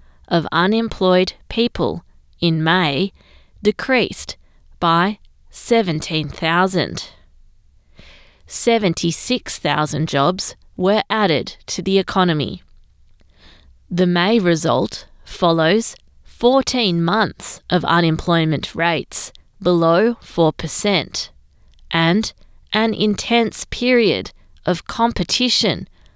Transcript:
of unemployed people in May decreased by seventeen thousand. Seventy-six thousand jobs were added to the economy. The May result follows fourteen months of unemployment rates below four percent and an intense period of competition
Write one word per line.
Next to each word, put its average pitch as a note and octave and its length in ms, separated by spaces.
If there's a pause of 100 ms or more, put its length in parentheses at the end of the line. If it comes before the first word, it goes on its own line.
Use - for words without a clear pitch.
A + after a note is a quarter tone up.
(280)
of E3 240
unemployed F#3 840 (140)
people E3+ 560 (360)
in E3 220
May E3 500 (500)
decreased - 720 (440)
by F3 380 (320)
seventeen D#3+ 800
thousand. F3 840 (1400)
Seventy-six G#3+ 1120
thousand D3+ 500
jobs D3 460 (220)
were G3 320
added F#3 480 (100)
to - 160
the F#3+ 160
economy. F3+ 640 (1300)
The F3+ 160
May F3+ 320
result E3 680 (180)
follows E3 720 (260)
fourteen A#3+ 800
months - 580 (100)
of F3+ 140
unemployment E3 880
rates - 580 (300)
below F3+ 580
four D#3+ 320
percent - 800 (600)
and E3+ 420 (400)
an A3 200
intense A3 720
period A#3 680 (340)
of F3+ 200
competition A3+ 1000 (280)